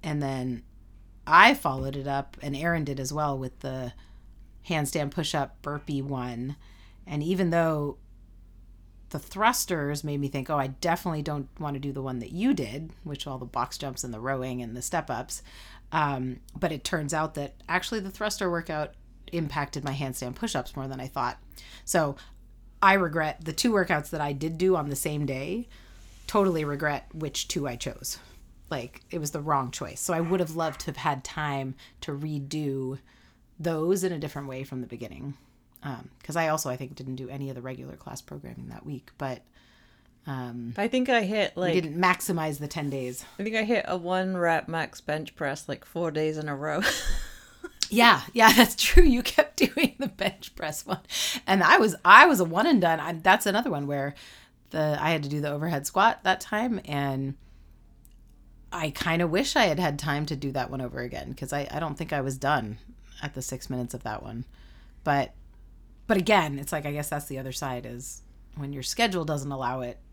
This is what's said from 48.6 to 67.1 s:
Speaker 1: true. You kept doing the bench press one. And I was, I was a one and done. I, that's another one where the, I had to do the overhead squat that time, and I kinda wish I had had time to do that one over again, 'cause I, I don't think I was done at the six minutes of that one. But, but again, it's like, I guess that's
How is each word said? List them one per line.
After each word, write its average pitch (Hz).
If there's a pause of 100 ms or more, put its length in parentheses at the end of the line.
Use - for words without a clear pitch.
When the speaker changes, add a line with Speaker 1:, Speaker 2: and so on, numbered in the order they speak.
Speaker 1:
true. -
You 254
kept -
doing -
the 269
bench -
press 151
one. - (440)
And 190
I 170
was, 214
I 220
was 285
a 180
one 175
and 277
done. 165
I, 156
that's 185
another 208
one 143
where 143 (560)
the, 151
I 156
had 156
to 139
do 147
the 147
overhead 147
squat 208
that 190
time, 220
and 139 (1400)
I 165
kinda 170
wish 202
I 247
had 156
had 147
time 147
to 156
do 139
that 131
one 135
over 123
again, 127
'cause -
I, 143
I 147
don't 151
think -
I 139
was 135
done 127 (420)
at 147
the 131
six -
minutes 123
of 123
that 107
one. 113 (580)
But, 139 (760)
but 208
again, 165
it's 143
like, 147
I 143
guess 147
that's 147